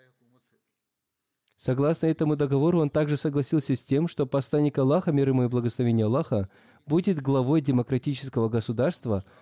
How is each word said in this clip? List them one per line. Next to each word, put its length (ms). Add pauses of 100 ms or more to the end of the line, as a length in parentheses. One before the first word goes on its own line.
(1600)
Согласно 520
этому 280
договору, 460
он 80
также 280
согласился 560
с 120
тем, 220
что 200
посланник 500
Аллаха, 340
мир 180
ему 160
и 20
благословение 580
Аллаха, 440 (360)
будет 360
главой 400
демократического 880
государства, 720 (180)